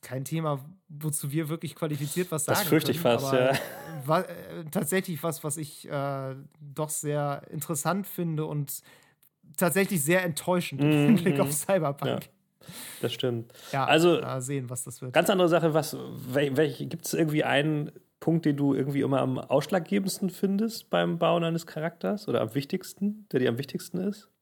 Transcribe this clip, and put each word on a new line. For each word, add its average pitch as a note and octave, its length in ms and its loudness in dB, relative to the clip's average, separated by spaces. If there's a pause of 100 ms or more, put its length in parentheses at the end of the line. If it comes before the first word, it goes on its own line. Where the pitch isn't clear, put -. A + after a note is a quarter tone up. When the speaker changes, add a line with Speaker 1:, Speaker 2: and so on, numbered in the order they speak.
Speaker 1:
kein C3+ 220 -8
Thema, D3+ 400 -2 (240)
wozu D3 460 -4
wir D#3 160 0
wirklich D#3+ 260 -6
qualifiziert D3+ 560 -2
was D#3 140 -2
Speaker 2:
Das C#3 140 2
Speaker 1:
sagen G3+ 100 0
Speaker 2:
fürchte D#3 240 4
ich - 80 -2
Speaker 1:
können, A#2+ 180 4
Speaker 2:
fast, C3+ 140 0
Speaker 1:
aber B2+ 180 6
Speaker 2:
ja. C#3 80 2 (460)
Speaker 1:
wa-, D#3 160 4
äh, E3+ 500 -10
tatsächlich F#3 520 -2
was, E3 200 -4
was D3+ 140 -4
ich, - 320 -12
äh, C#3 460 -4 (260)
doch D3 280 -6
sehr D3 600 -2
interessant E3+ 580 -2
finde D#3+ 380 -2
und D3 360 -6 (760)
tatsächlich F#3+ 460 2
sehr F3+ 200 4
enttäuschend F3 580 -2
im D3 80 4
Speaker 2:
Mhm. D3 160 6 (120)
Speaker 1:
Hinblick E3+ 220 2
auf C#3+ 120 2
Cyberpunk. C#3+ 720 0
Speaker 2:
Ja, - 440 -20 (340)
das A#2+ 120 -2
stimmt. A#2+ 380 -2 (200)
Speaker 1:
Ja, C3+ 140 0
Speaker 2:
Also, D#3+ 360 6
Speaker 1:
mal C3 200 -4
sehen, C3 280 -4
was B2 140 -8
das - 180 -12
wird. B2+ 120 -8
Speaker 2:
ganz E3+ 160 4
andere F#3 200 4
Sache, D#3+ 240 4
was, D3+ 220 0 (380)
wel-, C#3 220 0
welch-, C#3+ 340 0
gibt's - 240 -8
irgendwie D3+ 300 2
einen D3 480 2 (280)
Punkt, E3 260 2
den D3 120 4
du C#3 180 4
irgendwie C#3 260 0
immer C3 200 2
am C3 180 0
ausschlaggebendsten F#3 880 0
findest G3+ 600 -2
beim F3 300 2
Bauen E3+ 240 4
eines E3 240 -2
Charakters F3 600 -6
oder A#2 140 2
am A2+ 140 -2
wichtigsten, G3 760 -4
der C#3+ 80 2
dir B2 100 4
am A#2+ 80 0
wichtigsten - 400 -8
ist? F#3+ 320 -6 (120)